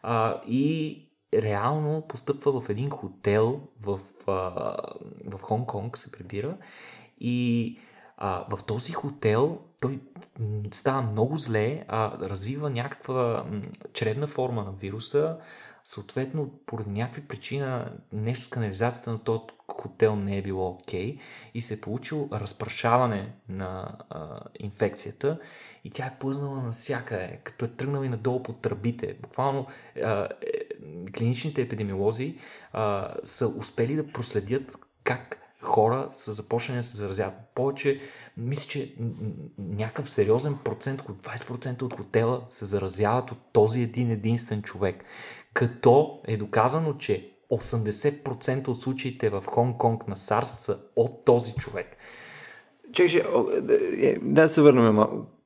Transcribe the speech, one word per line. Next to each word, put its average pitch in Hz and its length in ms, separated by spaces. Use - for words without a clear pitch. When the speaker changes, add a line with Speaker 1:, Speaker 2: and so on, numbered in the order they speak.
Speaker 1:
а, 113 440
и 151 480
реално 135 760
постъпва 139 520
в - 80
един 120 200
хотел 110 720
в, 101 180
а, 98 40
в - 140
Хонг 120 280
Конг 107 280
се - 140
прибира 101 460
и, 120 580
а, 95 380
в - 100
този 120 280
хотел 139 640
той, 135 200
м, 113 60
става 135 300
много 117 360
зле, 117 500
а, 107 420
развива 127 400
някаква, 123 840
м, 104 100
чредна 123 340
форма 120 360
на 98 80
вируса, 113 680
съответно 135 680
поради 107 240
някаква 113 380
причина 131 640
нещо 113 320
с - 40
канализацията 117 600
на 110 80
този - 200
хотел - 480
не 101 220
е 95 40
било 95 260
окей 98 500
и 117 80
се 113 120
е 107 80
получило 143 520
разпрашаване 110 1000
на, 95 480
а, 78 300
инфекцията 123 800
и - 60
тя 131 160
е 131 140
плъзнала 139 420
навсякъде, 117 840
като - 220
е - 20
тръгнала 135 380
и 131 40
надолу 123 340
по 117 100
тръбите. 104 680
Буквално, 135 440
а, 104 200
е, - 40
клиничните 127 440
епидемиолози, 110 720
а, 104 400
са - 240
успели 117 480
да 147 120
проследят 117 680
как - 320
хора 120 500
са - 200
започнали 117 480
да 120 40
се 117 140
заразяват. 98 360
Повече, 139 440
мисля, 127 320
че 139 300
м, 117 60
м, 110 80
някакъв 104 540
сериозен 127 520
процент, 131 380
около 95 160
двайсет - 300
процента 123 380
от 120 80
хотела 117 560
се - 160
заразяват 101 640
от - 60
този 123 280
един 117 300
единствен 110 500
човек. 92 420
Като 123 760
е 110 100
доказано, 127 560
че - 380
осемдесет 117 760
процента 131 480
от 120 100
случаите 131 480
в 98 180
Хонг 120 300
Конг 113 300
на 98 80
сарс - 340
са - 280
от - 300
този 113 280
човек. - 440
Speaker 2:
Чакай, 180 160
че, 170 140
о, 127 260
да, 120 120
е, - 200
да 143 280
се 156 120
върнем 127 340
малко. 110 300